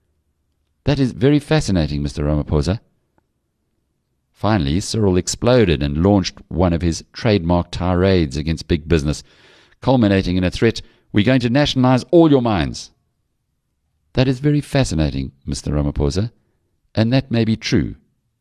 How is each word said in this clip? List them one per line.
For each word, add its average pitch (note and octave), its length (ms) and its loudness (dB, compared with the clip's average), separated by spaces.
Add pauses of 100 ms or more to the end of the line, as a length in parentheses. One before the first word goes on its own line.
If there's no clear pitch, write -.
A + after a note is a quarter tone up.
(840)
"That C#3 160 0
is B2+ 120 0
very C#3 280 2
fascinating, E2 600 0
Mister D2 240 -6
Ramaphosa." D2+ 540 -2 (1500)
Finally, F#2+ 480 0
Cyril G2 380 0
exploded F#2+ 640 0
and D2 200 -2
launched G2 360 2 (100)
one E2+ 240 0
of E2 80 -2
his E2+ 320 -2
trademark F2 580 0
tirades F2 680 0
against D#2 300 -6
big D#2 200 -2
business, D2 340 0 (600)
culminating G2 560 2
in F2+ 60 0
a F2 60 0
threat, - 300 -2 (320)
"We're G#2+ 140 2
going C3 140 2
to A#2+ 100 -2
nationalize B2+ 600 2
all E3 200 6
your C#3 100 4
mines." F2 500 -4 (1200)
"That B2+ 140 2
is B2+ 120 -2
very D3 220 0
fascinating, D2+ 720 -2 (120)
Mister C#2+ 280 -6
Ramaphosa, D2 600 -2 (600)
and A2+ 180 0
that C3 180 -2
may A2+ 140 0
be A2 100 -2
true," D2+ 420 -2 (440)